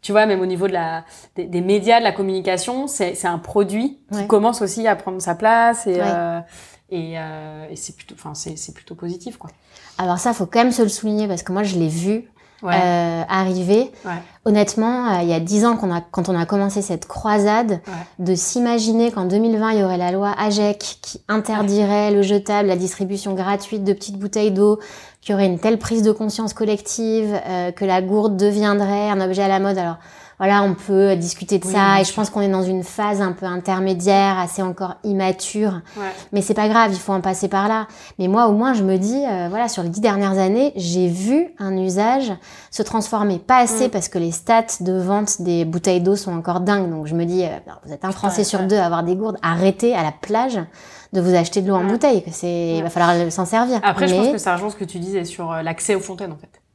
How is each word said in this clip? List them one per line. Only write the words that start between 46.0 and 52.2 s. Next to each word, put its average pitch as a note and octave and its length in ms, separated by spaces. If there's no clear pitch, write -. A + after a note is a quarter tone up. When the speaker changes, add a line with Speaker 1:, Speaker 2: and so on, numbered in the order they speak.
Speaker 2:
sont G3 160
encore F3 300
dingues. G3 280
Donc, D#3 180
je D#3+ 80
me E3+ 100
dis, F3+ 180
euh, D#3+ 60
non, - 60
vous C#3+ 60
êtes D3 140
un - 40
Speaker 1:
Putain, G3 100
Speaker 2:
Français G3 260
sur F#3+ 160
Speaker 1:
ouais. F#3+ 60
Speaker 2:
deux G#3 100
à F#3 80
avoir E3+ 180
des F3+ 140
gourdes. G#3+ 240
Arrêtez F#3+ 520
à F3 100
la D3+ 100
plage A#3 440
de F#3+ 80
vous F3+ 160
acheter E3+ 260
de F#3 60
l'eau G3 80
en F3+ 80
Speaker 1:
Ouais. G3 80
Speaker 2:
bouteille, A#3+ 320